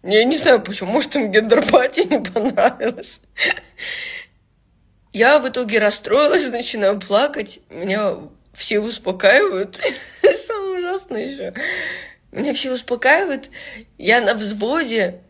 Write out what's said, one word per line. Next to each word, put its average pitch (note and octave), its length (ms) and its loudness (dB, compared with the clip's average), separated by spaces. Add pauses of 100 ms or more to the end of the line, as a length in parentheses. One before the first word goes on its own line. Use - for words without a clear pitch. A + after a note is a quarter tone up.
Я G#3 200 4
не C#4+ 120 2
знаю, C4 260 4
почему. G3 300 -6
Может, C#4 240 0
им G#3+ 160 -2
гендер-пати B3 680 4
не D4+ 180 2
понравилось. A3 1000 -2 (1900)
Я C4 280 6
в B3+ 80 -4
итоге A3+ 320 0
расстроилась, C4+ 680 2
начинаю G#3+ 520 -2
плакать. B3+ 580 -2 (120)
Меня G3 460 -4 (400)
все G#3+ 240 -2
успокаивают. G#3 960 2
<laughs> - 720 0
Самое G4 320 -6
ужасное F4+ 480 -6
ещё. C#4 260 -12 (800)
Меня C4 220 -4
все C4 180 -2
успокаивают. C4+ 760 0 (480)
Я A3+ 220 4
на A#3 140 2
взводе G#3+ 960 -2